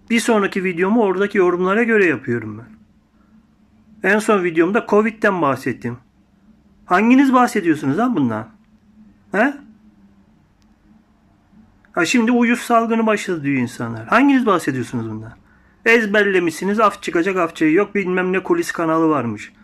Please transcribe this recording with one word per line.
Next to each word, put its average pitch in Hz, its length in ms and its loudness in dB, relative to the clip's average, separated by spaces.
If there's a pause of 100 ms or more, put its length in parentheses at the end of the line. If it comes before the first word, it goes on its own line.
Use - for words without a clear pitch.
Bir 233 100 2
sonraki 202 440 0
videomu 190 380 0
oradaki 196 360 0
yorumlara 185 460 2
göre 220 220 2
yapıyorum 117 520 -4
ben. 117 180 -20 (1400)
En 214 80 2
son 208 240 0
videomda 175 460 0
covid'den 208 520 0
bahsettim. 127 560 -4 (880)
Hanginiz 247 480 4
bahsediyorsunuz 170 640 0
lan 240 180 0
bundan? 113 340 -2 (840)
He? 247 220 0 (2500)
Ha, 175 140 0
şimdi 233 260 2
uyuz 233 280 2
salgını 226 460 0
başladı 202 380 -2
diyor 139 140 -2
insanlar. 117 500 -6
Hanginiz 254 380 4
bahsediyorsunuz 131 640 -2
bundan? 110 240 -12 (520)
Ezberlemişsiniz, 202 960 0
af 208 220 0
çıkacak 175 360 -2
af 165 180 -2
çıkacak. 156 200 2
Yok 202 200 0
bilmem 185 380 -2
ne 185 100 -2
kulis 170 280 -2
kanalı 160 380 0
varmış. 120 440 -4 (100)